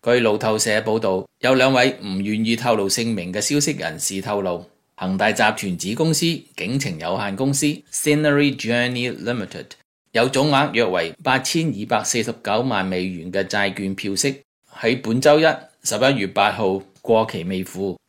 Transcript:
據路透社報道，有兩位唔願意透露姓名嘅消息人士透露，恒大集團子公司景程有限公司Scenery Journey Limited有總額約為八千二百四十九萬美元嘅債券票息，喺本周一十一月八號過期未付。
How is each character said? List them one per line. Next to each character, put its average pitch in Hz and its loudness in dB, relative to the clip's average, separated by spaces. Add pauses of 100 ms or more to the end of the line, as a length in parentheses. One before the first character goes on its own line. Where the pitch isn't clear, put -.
據 123 4
路 110 2
透 110 0
社 110 0 (100)
報 110 0
道， 98 0 (140)
有 131 2
兩 131 6
位 131 4
唔 95 -4
願 107 0
意 113 0
透 120 2
露 98 0
姓 117 -2
名 90 -6
嘅 104 -4
消 143 0
息 143 0
人 80 -6
士 95 -4
透 104 -2
露， 87 -4 (300)
恒 95 -4
大 104 2
集 110 0
團 104 -2
子 95 -6
公 160 0
司 160 0 (320)
景 110 -4
程 92 -6
有 87 -4
限 101 -4
公 135 0
司 143 0 (260)
Scenery 147 2
Journey 120 -2
Limited 104 -6 (480)
有 120 4
總 135 2
額 143 2
約 110 2
為 87 0 (100)
八 131 2
千 160 0
二 104 -4
百 110 0
四 113 -2
十 113 -4 (100)
九 110 0
萬 110 0
美 92 -2
元 90 -6
嘅 98 0
債 101 -2
券 98 -4
票 98 -4
息， 135 -2 (320)
喺 127 0
本 117 0
周 151 6
一 160 4 (400)
十 - -4
一 131 2
月 98 -2
八 101 2
號 95 0 (200)
過 110 4
期 82 -8
未 92 -4
付。 92 -6 (120)